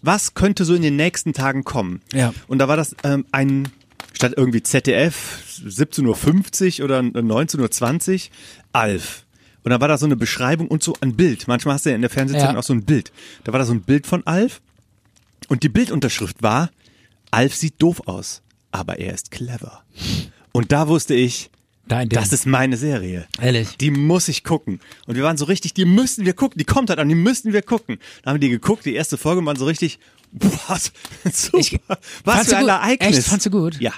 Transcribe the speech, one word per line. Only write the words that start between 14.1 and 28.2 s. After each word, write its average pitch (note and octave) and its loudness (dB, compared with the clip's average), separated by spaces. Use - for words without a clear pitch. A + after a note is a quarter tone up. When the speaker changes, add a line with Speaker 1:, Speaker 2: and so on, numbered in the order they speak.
Speaker 1:
Alf. F#3+ 0
Und C3 0
die D3+ 2
Bildunterschrift B2+ -4
war, A#2+ 2
„Alf B2 2
sieht - -4
doof E3+ 2
aus, - -10
aber - -6
er F#2 -8
ist - -14
clever.“ - -12
Und A#2 0
da D3 2
wusste D3+ 2
ich, B2 0
Speaker 2:
Dein A#2+ -2
Ding. A#2 0
Speaker 1:
das G2+ 0
ist - 0
meine C3 2
Serie. F#2 -4
Speaker 2:
Ehrlich? A#2+ 0
Speaker 1:
Die D3 2
muss D#3 2
ich - -6
gucken. D#3 -2
Und A#2+ -6
wir C3 -2
waren D#3+ 0
so C#3+ -2
richtig, F3 -2
„Die F3+ 2
müssen G#3 4
wir F3+ 2
gucken, - -2
die D3+ -2
kommt C4 2
halt E3+ 0
an, D3 2
die D#3+ 4
müssen G#3+ 2
wir G#3 4
gucken.“ G3+ -4